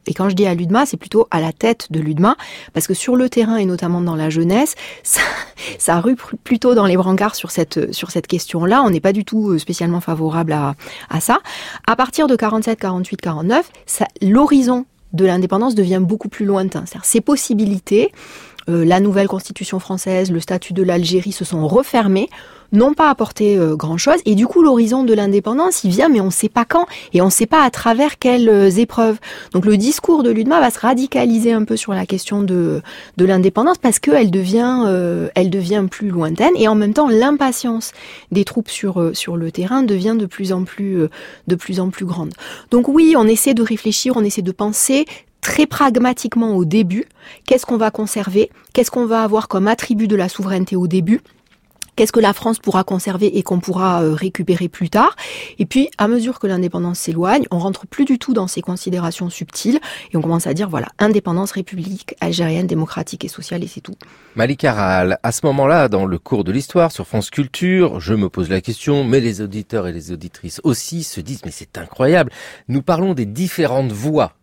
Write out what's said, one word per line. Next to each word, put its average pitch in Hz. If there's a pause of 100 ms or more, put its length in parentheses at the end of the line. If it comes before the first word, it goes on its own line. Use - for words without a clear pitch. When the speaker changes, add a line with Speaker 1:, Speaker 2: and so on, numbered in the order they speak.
Speaker 1:
Et -
quand 190
je 196
dis 196
à 180
l'unma, 180
c'est -
plutôt -
à 165
la 160
tête 226
de 156
l'unma, 156 (360)
parce -
que 190
sur 247
le 254
terrain 226
et 208
notamment 175
dans 170
la 156
jeunesse, 175 (140)
<laughs> -
ça, - (560)
ça 170
rue 233
pr-, -
plutôt 247
dans 208
les 185
brancards 190
sur -
cette, 160
sur -
cette 170
question-là. 175
On 220
n'est 165
pas 190
du 202
tout, 214
euh, 170
spécialement 170
favorable 160
à, 143 (340)
à 156
ça. 233 (480)
À 226
partir 254
de 262
quarante-sept, 220
quarante-huit, 185
quarante-neuf, 180 (160)
ça, - (120)
l'horizon 254 (260)
de 185
l'indépendance 190
devient 185
beaucoup 208
plus -
lointain. 190
C'est-à-dire, -
ces -
possibilités, 214 (580)
euh, 170
la 175
nouvelle 196
constitution 190
française, 185
le 165
statut 180
de 190
l'Algérie 180
se 185
sont 156
refermés, 214 (440)
n'ont 247
pas 302
apporté, 208
euh, 160
grand-chose. 165
Et 214
du 214
coup, 359
l'horizon 262
de 226
l'indépendance, 208
il 196
vient, 240
mais 254
on 190
ne 190
sait -
pas 233
quand, 349 (260)
et 175
on 185
ne 190
sait 220
pas 311
à 254
travers 240
quelles, 247
euh, 202
épreuves. 220 (340)
Donc 180
le 214
discours 285
de 233
l'unma 233
va 254
se -
radicaliser 240
un 220
peu 220
sur 208
la 185
question 202
de, 175 (340)
de 180
l'indépendance, 190
parce 233
qu'elle 269
devient, 233
euh, 175
elle 185
devient 190
plus 208
lointaine, 175
et 220
en 214
même 214
temps, 294
l'impatience 247 (400)
des 190
troupes -
sur, 185
euh, 165
sur -
le 165
terrain 240
devient 208
de 208
plus 190
en 185
plus, 190
euh, 156 (360)
de 175
plus 180
en 185
plus 190
grande. 170 (380)
Donc 240
oui, 320
on 220
essaie 226
de 226
réfléchir, 220
on 220
essaie 208
de 180
penser 214 (360)
très -
pragmatiquement 240
au 180
début, 190 (400)
qu'est-ce 254
qu'on 247
va 214
conserver, 208 (220)
qu'est-ce -
qu'on 240
va 226
avoir 214
comme 196
attribut 220
de 208
la 185
souveraineté 190
au 180
début, 185 (720)
qu'est-ce -
que -
la 214
France 226
pourra 190
conserver 190
et 185
qu'on 180
pourra, 185
euh, 156
récupérer 175
plus 170
tard. 262 (460)
Et 233
puis, 269 (100)
à 208
mesure 240
que 208
l'indépendance 180
s'éloigne, 180
on 175
rentre 190
plus -
du 262
tout 254
dans 190
ces -
considérations 180
subtiles - (340)
et -
on 160
commence 165
à -
dire, 190
voilà, 147 (100)
indépendance, 196
république 190
algérienne, 170
démocratique 160
et -
sociale, 175
et 175
c'est -
tout. - (400)
Speaker 2:
Malika 131
Rahal, 92
à 117
ce -
moment-là, 139
dans 98
le 90
cours 104
de 87
l'histoire 156
sur -
France -
Culture, 175
je 87
me 101
pose 85
la 95
question, 139
mais 127
les 113
auditeurs 104
et 87
les 82
auditrices 87
aussi 160
se -
disent, -
mais -
c'est -
incroyable, 131 (340)
nous 131
parlons 180
des 123
différentes 135
voies 123 (100)